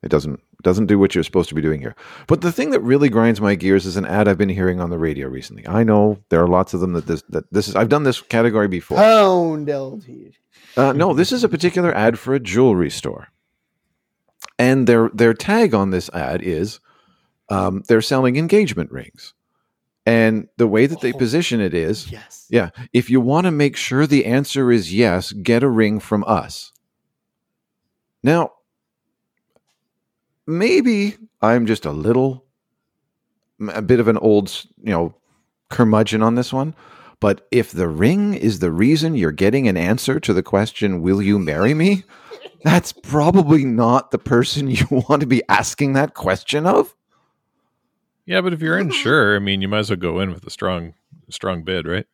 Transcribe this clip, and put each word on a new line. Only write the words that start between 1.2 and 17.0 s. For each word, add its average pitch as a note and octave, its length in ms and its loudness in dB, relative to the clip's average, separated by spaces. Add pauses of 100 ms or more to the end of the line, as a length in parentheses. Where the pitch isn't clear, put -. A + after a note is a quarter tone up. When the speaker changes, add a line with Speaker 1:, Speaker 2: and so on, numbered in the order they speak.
Speaker 1:
supposed F2+ 240 -2
to D#2 60 -14
be D2+ 80 -4
doing D#2 180 -4
here. B1 140 -12 (320)
But - 160 0
the F3 100 -2
thing C#4 180 -4
that C4 120 0
really C#3 260 2
grinds A2+ 320 2
my G2+ 140 2
gears F#2+ 320 0
is F2+ 100 -6
an G2 80 -4
ad G#2 240 0
I've F#2+ 80 2
been G2 140 0
hearing F#2 300 -2
on F2 100 -6
the F2 80 -6
radio C#2+ 300 -4
recently. - 380 -16
I G#2+ 160 0
know G#2 360 2 (100)
there E2+ 140 2
are F2 60 4
lots F2+ 260 0
of F2 60 -2
them F2+ 120 -2
that E2+ 140 -6
this, D#2+ 240 -4
that D#2+ 200 -8
this G2 180 -2
is, G2 60 -12
I've A2 140 2
done D3 140 2
this C3 180 -2
category A2 480 0
before. F2+ 300 -4
Speaker 2:
Pound F3+ 720 2
L C3+ 340 -8
T. B2+ 280 -20 (440)
Speaker 1:
Uh, C3+ 160 2
no, D#3+ 220 0
this E3+ 180 0
is B3 100 -2
a A#3 60 0
particular F3 460 -2
ad A2 240 2
for B2+ 160 -4
a C#3 60 -2
jewelry G2+ 500 2
store. - 380 -10 (1300)
And B2+ 280 2
their, A2+ 280 4
their A#2 200 4
tag G#3 400 0
on G2 160 0
this F2+ 200 -4
ad D#2 320 -6
is, F2+ 380 -4 (680)